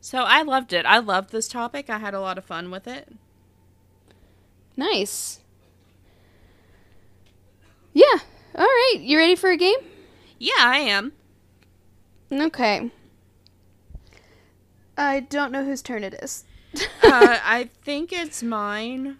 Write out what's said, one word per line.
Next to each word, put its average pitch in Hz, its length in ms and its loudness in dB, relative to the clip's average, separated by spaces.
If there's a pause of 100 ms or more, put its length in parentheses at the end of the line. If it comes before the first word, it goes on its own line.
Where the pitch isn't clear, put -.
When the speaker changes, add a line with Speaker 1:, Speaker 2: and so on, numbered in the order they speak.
Speaker 1:
So 254 200 -4
I 277 180 6
loved 269 300 -2
it. 170 120 0
I 196 140 6
loved 196 320 -2
this 226 160 -6
topic. 247 420 -10
I 214 100 -6
had 208 140 -10
a 196 60 -8
lot 190 180 -6
of 185 80 -14
fun 175 280 -12
with 190 160 -14
it. - 200 -16 (1700)
Speaker 2:
Nice. 262 640 -4 (2500)
Yeah. 427 260 8 (380)
All 339 80 0
right. 494 340 4
You 240 180 0
ready 339 200 4
for 381 140 0
a 349 60 2
game? 370 220 2 (640)
Speaker 1:
Yeah, 494 180 -4
I 254 200 4
am. 220 340 -2 (1200)
Speaker 2:
Okay. 247 580 -2 (2000)
I 277 220 0
don't 277 320 -4
know 269 120 -4
whose 269 180 -6
turn 226 200 -8
it 190 120 -10
is. - 280 -12 (320)
<laughs> 311 80 -8 (220)
Speaker 1:
Uh, 247 400 6
I 233 260 0 (140)
think 294 280 -8
it's 339 300 -8
mine. 233 760 -6